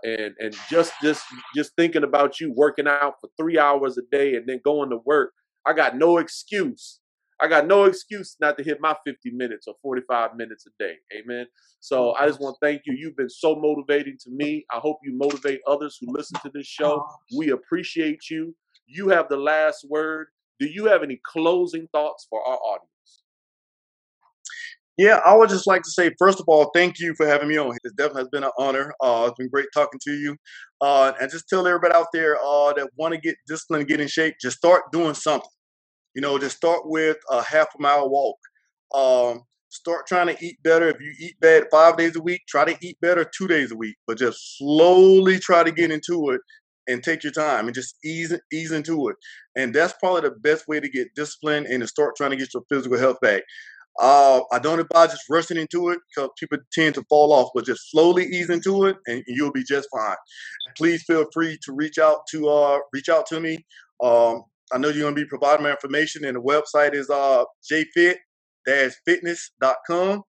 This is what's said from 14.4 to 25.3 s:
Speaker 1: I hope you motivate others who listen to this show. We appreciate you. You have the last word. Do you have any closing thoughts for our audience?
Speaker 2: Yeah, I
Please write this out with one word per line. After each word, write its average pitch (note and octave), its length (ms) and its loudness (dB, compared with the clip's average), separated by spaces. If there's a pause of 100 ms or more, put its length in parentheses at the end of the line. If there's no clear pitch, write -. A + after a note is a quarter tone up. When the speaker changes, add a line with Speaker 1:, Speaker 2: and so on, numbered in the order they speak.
Speaker 1:
I A#2 60 -8
hope D3+ 260 -6
you C3 120 -10
motivate C#3 480 -4
others C#3+ 360 -4
who B2 120 -12
listen - 280 -10
to C#3+ 120 -16
this C#3+ 140 -14
show. D3 400 -4 (300)
We D3+ 140 -2
appreciate D#3+ 760 -4
you. D#3+ 280 -10 (320)
You F#3+ 220 -4
have E3+ 180 2
the C#3 80 -2
last D3+ 520 -2
word. D#3 380 -6 (320)
Do C#3 80 -4
you F#3+ 200 -6
have F3+ 180 4
any C3+ 200 -10
closing E3 680 -2
thoughts D3+ 360 -6
for A2 160 -8
our B2+ 120 -4
audience? - 680 -12 (1700)
Speaker 2:
Yeah, G3+ 280 6
I F#3+ 120 8